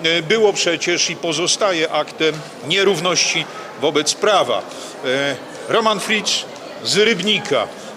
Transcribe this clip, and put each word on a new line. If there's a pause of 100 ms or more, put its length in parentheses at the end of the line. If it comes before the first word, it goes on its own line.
e,
było
przecież
i
pozostaje
aktem (280)
nierówności (360)
wobec
prawa.
E, (1080)
Roman
Fritz (380)
z
Rybnika. (300)